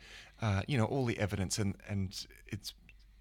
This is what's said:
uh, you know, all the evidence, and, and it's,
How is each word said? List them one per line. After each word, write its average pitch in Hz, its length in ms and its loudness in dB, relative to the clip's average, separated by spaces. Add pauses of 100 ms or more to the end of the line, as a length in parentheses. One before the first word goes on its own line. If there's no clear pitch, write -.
(420)
uh, 98 260 4
you 143 100 2
know, 117 60 6
all 131 220 2
the 117 120 2
evidence, 98 400 0
and, 101 200 0 (100)
and 98 260 0 (340)
it's, - 260 -8 (480)